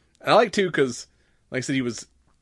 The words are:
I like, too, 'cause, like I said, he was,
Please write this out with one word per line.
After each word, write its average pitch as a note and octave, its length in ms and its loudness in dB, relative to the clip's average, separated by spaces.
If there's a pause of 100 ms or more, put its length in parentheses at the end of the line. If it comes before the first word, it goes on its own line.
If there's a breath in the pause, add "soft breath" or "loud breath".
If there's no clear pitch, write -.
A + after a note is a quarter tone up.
(240)
I C#3 80 2
like, G#3+ 180 4
too, F#3 200 0
'cause, C3+ 360 -2 (440)
like B2+ 80 -6
I - 20 -2
said, C#3 140 -4
he C3 80 -2
was, A#2+ 240 -8 (360)